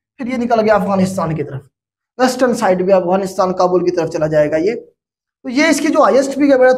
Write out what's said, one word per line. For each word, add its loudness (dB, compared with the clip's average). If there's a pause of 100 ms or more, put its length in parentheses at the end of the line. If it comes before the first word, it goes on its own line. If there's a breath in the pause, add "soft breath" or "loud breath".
(200)
फिर -10
ये -4
निकल 0
गया 4
अफगानिस्तान -2
की -6
तरफ, -12 (500)
वेस्टर्न 0
साइड 0
पे 4
अफगानिस्तान 0
काबुल 0
की 0
तरफ -2
चला -4
जाएगा 0
ये। -2
तो -18
ये 2
इसकी 0
जो 2
highest 2
peak 0
है 4
बेटा 4